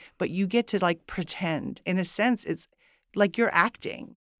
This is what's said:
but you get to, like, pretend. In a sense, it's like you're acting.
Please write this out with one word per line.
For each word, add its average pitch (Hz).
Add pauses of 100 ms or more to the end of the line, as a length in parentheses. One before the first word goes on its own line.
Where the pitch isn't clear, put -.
(180)
but -
you 190
get 233
to, 202
like, 175
pretend. -
In 185
a 185
sense, 226
it's - (480)
like 196
you're 233
acting. - (240)